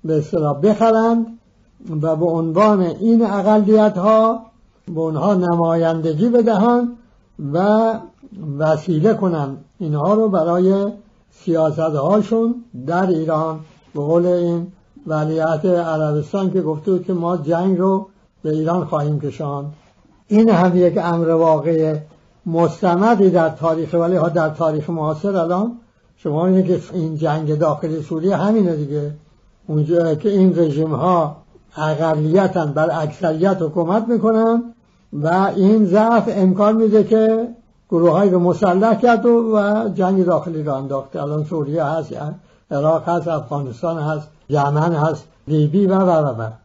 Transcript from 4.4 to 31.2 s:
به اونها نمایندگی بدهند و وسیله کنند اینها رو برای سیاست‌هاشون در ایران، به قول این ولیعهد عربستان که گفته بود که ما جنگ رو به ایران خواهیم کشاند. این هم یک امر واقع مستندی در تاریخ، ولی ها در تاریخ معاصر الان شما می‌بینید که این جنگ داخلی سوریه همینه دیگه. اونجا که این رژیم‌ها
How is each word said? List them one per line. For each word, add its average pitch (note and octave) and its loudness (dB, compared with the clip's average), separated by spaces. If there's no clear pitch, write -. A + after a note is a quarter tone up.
به E3 -8
اونها D#3+ 0
نمایندگی E3 0
بدهند A#3 2
و G#3+ 2
وسیله D#3 0
کنند D#3 -4
اینها D#3 -2
رو A3 2
برای F#3 0
سیاست‌هاشون E3 0
در F3+ 0
ایران، D#3+ -2
به D3 -6
قول E3+ 2
این F3 0
ولیعهد D#3 -2
عربستان E3 -2
که F#3 0
گفته D#3 -4
بود F3+ -2
که F#3+ -4
ما F3 -2
جنگ E3+ -2
رو F#3+ 0
به D#3 -4
ایران D#3 -2
خواهیم D3+ -4
کشاند. C#3+ -8
این A3+ 4
هم F3+ 4
یک F3 4
امر E3+ 0
واقع D#3+ 2
مستندی F3+ 2
در E3 2
تاریخ، D#3+ -4
ولی E3+ 0
ها E3 2
در D#3+ 0
تاریخ D#3 -2
معاصر D#3+ -4
الان F3+ -2
شما D#3 -4
می‌بینید F#3 2
که F3 0
این D#3+ -6
جنگ D3+ -2
داخلی D#3 -2
سوریه E3 -2
همینه F#3 0
دیگه. D3 -6
اونجا D#3 0
که G3+ -2
این F#3 4
رژیم‌ها D#3 0